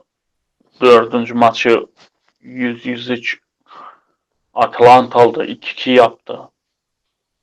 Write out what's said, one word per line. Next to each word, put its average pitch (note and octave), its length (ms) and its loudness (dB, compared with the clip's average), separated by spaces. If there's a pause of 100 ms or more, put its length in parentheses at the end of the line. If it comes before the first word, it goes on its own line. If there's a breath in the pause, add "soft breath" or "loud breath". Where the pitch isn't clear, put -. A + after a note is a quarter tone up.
(800)
dördüncü A#2+ 540 2
maçı A#2 520 0 (540)
yüz B2+ 460 -10
yüz B2 240 -10
üç A#2+ 300 -10 (1120 loud breath)
Atlanta A#2+ 680 2
aldı. A#2 240 0
İki - 280 -12
iki - 180 -8
yaptı. A#2+ 480 0 (1040)